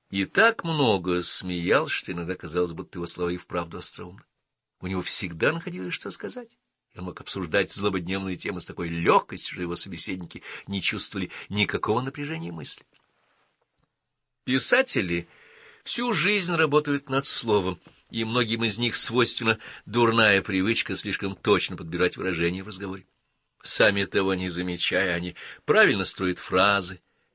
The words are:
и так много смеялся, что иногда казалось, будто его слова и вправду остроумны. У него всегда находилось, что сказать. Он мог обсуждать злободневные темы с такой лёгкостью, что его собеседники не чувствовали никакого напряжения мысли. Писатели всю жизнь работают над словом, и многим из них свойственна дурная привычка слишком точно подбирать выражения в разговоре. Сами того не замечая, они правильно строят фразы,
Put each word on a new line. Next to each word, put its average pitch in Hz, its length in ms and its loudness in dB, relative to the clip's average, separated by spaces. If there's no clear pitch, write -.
и 98 140 0
так 220 400 2
много 101 580 2
смеялся, 92 720 0
что - 200 -6
иногда 85 220 -4
казалось, 85 380 -2
будто 85 260 -10
его 85 80 -4
слова 87 240 -2
и 90 60 -4
вправду 87 420 -6
остроумны. 90 440 -10
У 92 80 -6
него 92 140 -2
всегда 87 500 0
находилось, 175 420 -8
что - 160 -8
сказать. - 460 -10
Он 90 80 -10
мог 87 160 -10
обсуждать 92 500 0
злободневные 95 640 -2
темы 90 260 -6
с - 40 -6
такой 87 240 -6
лёгкостью, 85 640 0
что 90 100 -8
его 87 140 -2
собеседники 92 640 -4
не 98 160 -6
чувствовали 98 480 -2
никакого 104 520 0
напряжения 147 500 -8
мысли. 160 340 -10
Писатели 123 840 2
всю 240 280 -2
жизнь 180 440 0
работают 147 520 2
над 135 180 0
словом, 98 540 2
и 113 140 -4
многим 113 400 0
из 107 140 0
них 120 180 0
свойственна 117 640 4
дурная 110 560 6
привычка 98 540 0
слишком 98 400 -4
точно 95 400 2
подбирать 85 400 0
выражения 90 480 -2
в 104 40 -14
разговоре. 95 380 -10
Сами 101 440 4
того 95 280 2
не 92 140 -2
замечая, 90 640 0
они 87 220 -6
правильно 151 400 4
строят 92 360 -2
фразы, 95 600 2